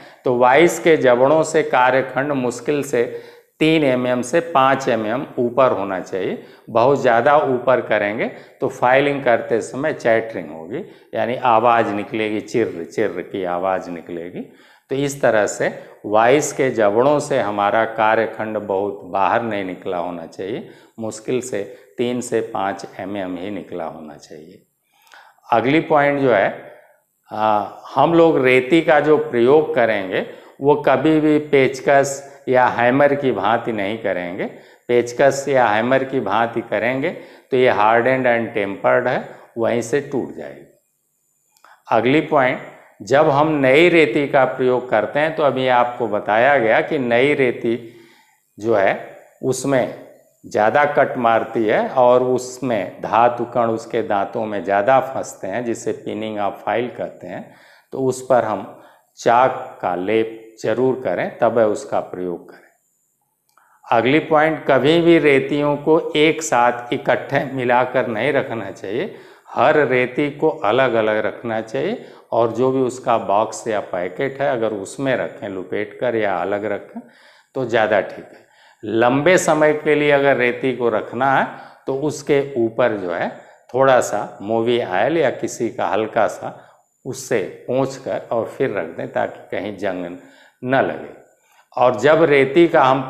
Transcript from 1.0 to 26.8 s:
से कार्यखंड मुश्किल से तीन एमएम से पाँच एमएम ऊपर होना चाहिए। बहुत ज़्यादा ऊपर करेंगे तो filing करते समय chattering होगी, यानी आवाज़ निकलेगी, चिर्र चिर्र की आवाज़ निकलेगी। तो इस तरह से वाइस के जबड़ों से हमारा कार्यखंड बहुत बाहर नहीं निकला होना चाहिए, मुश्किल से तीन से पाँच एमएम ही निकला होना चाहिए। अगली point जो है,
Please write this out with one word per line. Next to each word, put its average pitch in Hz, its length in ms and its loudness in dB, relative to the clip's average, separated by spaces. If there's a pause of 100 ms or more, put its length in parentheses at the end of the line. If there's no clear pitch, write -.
से 156 200 0
कार्यखंड 131 680 0
मुश्किल 135 500 -2
से 120 200 0 (560)
तीन 156 240 4
एमएम 123 380 0
से 170 180 -2 (120)
पाँच 135 360 2
एमएम 113 380 -2 (120)
ऊपर 120 340 2
होना 95 280 -4
चाहिए। 101 420 -6 (280)
बहुत 123 300 2
ज़्यादा 123 380 4
ऊपर 127 440 0
करेंगे 107 440 -2 (340)
तो 127 100 -2
filing 139 540 2
करते 117 380 0
समय 139 300 -6
chattering 113 580 -2
होगी, 82 340 -12 (300)
यानी 113 220 -4
आवाज़ 117 580 4
निकलेगी, 107 460 -4
चिर्र 98 440 -2
चिर्र 90 380 -4
की 98 240 -8
आवाज़ 90 440 -4
निकलेगी। 87 500 -12 (500)
तो 135 60 -4
इस 139 260 -6
तरह 110 260 2
से 147 200 -4 (380)
वाइस 117 460 4
के 135 180 -2
जबड़ों 113 500 2
से 135 200 -2
हमारा 101 460 0
कार्यखंड 110 720 -2
बहुत 101 460 -4
बाहर 98 380 0
नहीं 104 220 -6
निकला 90 340 -8
होना 85 280 -8
चाहिए, 104 420 -10 (300)
मुश्किल 113 440 -6
से 104 200 -6 (360)
तीन 123 220 -2
से 113 200 -4 (120)
पाँच 98 340 -4 (140)
एमएम 95 360 -8
ही 92 140 -10
निकला 87 360 -10
होना 76 300 -16
चाहिए। 80 460 -20 (840)
अगली 123 340 2
point 143 380 2
जो 131 120 4
है, - 400 0 (580)